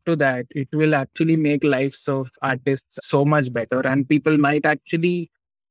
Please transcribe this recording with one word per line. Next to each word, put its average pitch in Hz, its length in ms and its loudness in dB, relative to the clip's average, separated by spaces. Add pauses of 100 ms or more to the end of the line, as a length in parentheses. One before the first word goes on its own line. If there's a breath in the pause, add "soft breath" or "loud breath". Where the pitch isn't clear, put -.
to 170 100 0
that, 131 340 -2
it 139 220 -6
will 156 220 2
actually 160 420 0
make 147 280 0
lives 139 420 -2
of 135 240 -4 (120)
artists 135 600 -4
so 139 220 0
much 143 280 2
better. 120 280 -2
And 135 280 0
people 151 300 2
might 147 280 0
actually, 170 640 -2 (400)